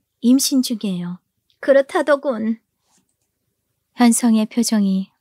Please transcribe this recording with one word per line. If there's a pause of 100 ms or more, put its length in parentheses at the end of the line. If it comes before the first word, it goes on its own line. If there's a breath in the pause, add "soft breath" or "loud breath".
(200)
임신
중이에요." (400)
"그렇다더군." (1300)
현성의
표정이 (100)